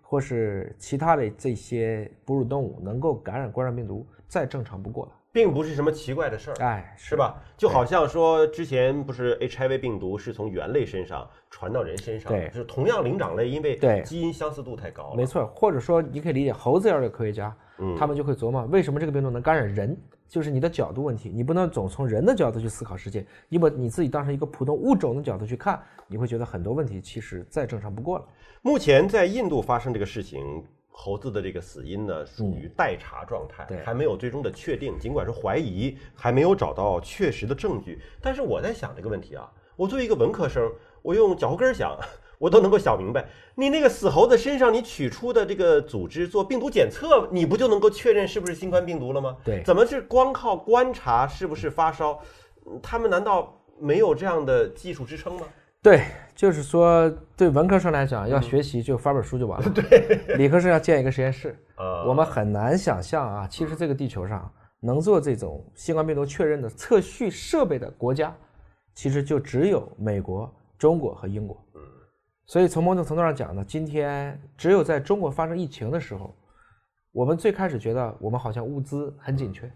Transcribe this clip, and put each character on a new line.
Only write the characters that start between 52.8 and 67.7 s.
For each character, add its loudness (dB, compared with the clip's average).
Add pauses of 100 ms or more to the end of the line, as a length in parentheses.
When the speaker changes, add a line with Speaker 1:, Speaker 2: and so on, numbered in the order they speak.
Speaker 2:
他 -4
们 2
难 2
道 0 (220)
没 2
有 6
这 -2
样 0
的 4
技 -12
术 -8
支 -14
撑 -10
吗？ -12 (340)
Speaker 1:
对， 10 (320)
就 4
是 -2
说 6 (280)
对 6
文 6
科 6
生 2
来 2
讲， -2
Speaker 2:
嗯。 -2
Speaker 1:
要 4
学 2
习 -2
就 0
发 0
本 0
书 -4
就 0
完 -4
了。 2
Speaker 2:
<laughs> -
对。 6
Speaker 1:
理 6
科 6
生 4
要 6
建 4
一 0
个 2
实 -2
验 0
室。 -8 (180)
Speaker 2:
啊。 -4
Speaker 1:
我 2
们 4
很 -2
难 0
想 -2
象 -4
啊， -6
其 -6
实 -8
这 -2
个 0
地 -6
球 -6
上 -8 (300)
能 0
做 4
这 0
种 -10 (100)
新 -4
冠 2
病 -2
毒 0
确 -4
认 0
的 -6
测 2
序 -4
设 0
备 -2